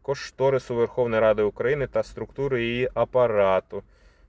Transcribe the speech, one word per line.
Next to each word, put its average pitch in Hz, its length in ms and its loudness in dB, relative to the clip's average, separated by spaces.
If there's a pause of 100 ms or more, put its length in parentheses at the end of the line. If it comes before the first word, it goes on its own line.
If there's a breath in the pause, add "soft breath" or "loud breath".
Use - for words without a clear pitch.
кошторису 135 760 -2
Верховної 117 460 0
Ради 107 200 4
України 123 460 -2
та 110 160 -2
структури 127 600 -6
її 120 300 -2
апарату. 104 920 2 (460 soft breath)